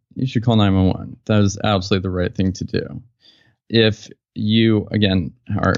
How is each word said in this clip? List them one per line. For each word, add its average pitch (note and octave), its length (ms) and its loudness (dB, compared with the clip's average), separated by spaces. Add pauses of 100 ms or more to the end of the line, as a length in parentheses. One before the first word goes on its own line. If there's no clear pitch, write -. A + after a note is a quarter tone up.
(140)
you C3 120 -4
should A#2+ 160 -2
call A2+ 140 2
nine G2+ 180 4
one F#2+ 120 4
one. - 300 -4 (100)
That G#2+ 160 2
is G2+ 200 0
absolutely G2 420 0
the G2 60 -4
right F2+ 240 -4
thing F#2+ 200 0
to - 100 -10
do. - 380 -6 (640)
If A2 400 0 (260)
you, G#2+ 580 0
again, F#2+ 400 0 (260)
are F#2 200 2